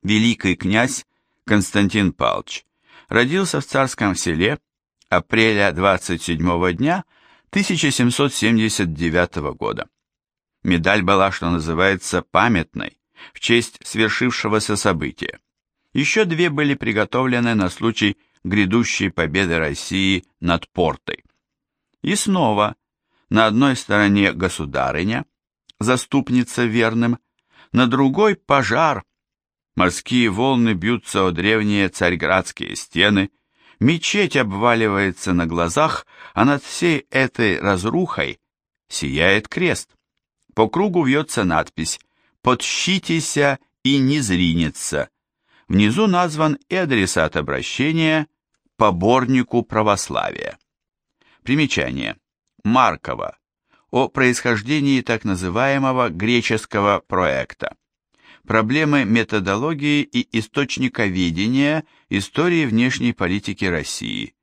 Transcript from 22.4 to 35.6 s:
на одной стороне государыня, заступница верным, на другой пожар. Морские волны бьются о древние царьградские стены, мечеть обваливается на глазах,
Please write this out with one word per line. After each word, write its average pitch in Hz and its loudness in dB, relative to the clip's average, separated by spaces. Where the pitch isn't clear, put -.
на 110 4
одной 123 2
стороне 101 2
государыня, 78 -4
заступница 123 0
верным, 117 0
на 123 4
другой 139 2
пожар. 135 0
Морские 107 0
волны 117 0
бьются 98 -2
о 92 0
древние 101 0
царьградские 87 -2
стены, 98 2
мечеть 165 0
обваливается 101 0
на 87 2
глазах, 85 -2